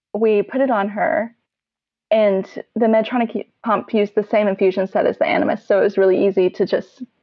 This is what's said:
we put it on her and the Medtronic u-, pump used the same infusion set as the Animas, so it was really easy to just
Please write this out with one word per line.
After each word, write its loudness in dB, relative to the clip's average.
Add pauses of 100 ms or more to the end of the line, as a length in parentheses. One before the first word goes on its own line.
(160)
we 2
put -2
it 0
on 0
her -4 (760)
and 2 (300)
the 0
Medtronic 0
u-, -6 (200)
pump -4
used 0
the 0
same 0
infusion 0
set -2
as -2
the 0
Animas, -2
so 2
it 2
was 0
really 2
easy 2
to -2
just -6 (200)